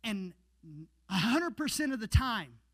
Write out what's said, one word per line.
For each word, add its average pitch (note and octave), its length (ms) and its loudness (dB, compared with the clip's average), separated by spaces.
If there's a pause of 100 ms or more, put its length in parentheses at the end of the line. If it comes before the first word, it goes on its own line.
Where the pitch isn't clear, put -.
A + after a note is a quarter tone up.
and F#3+ 280 -4 (760)
a F#3+ 60 -2
hundred A#3+ 420 2
percent D4 340 -2
of C4 80 -4
the A3 80 -6
time G3+ 520 2 (140)